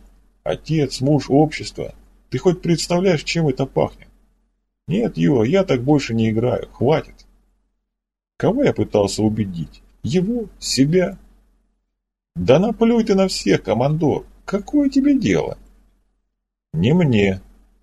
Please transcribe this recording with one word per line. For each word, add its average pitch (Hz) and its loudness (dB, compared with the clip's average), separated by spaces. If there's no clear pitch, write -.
Отец, 147 -4
муж, 139 0
общество. 143 0
Ты 127 -6
хоть 180 0
представляешь, 175 0
чем 165 -2
это 135 -2
пахнет?» - -4
«Нет, 196 -2
Юра, 143 2
я 143 2
так 127 -2
больше 135 0
не 113 0
играю. 113 -2
Хватит». - -2
Кого 247 0
я 147 2
пытался 104 0
убедить? 101 -4
Его? 190 -2
Себя? 170 0
«Да 139 4
наплюй 226 2
ты 214 2
на 190 4
всех, - -2
командор. 135 -2
Какое 277 -2
тебе 269 2
дело?» 98 0
«Не 92 2
мне». 107 2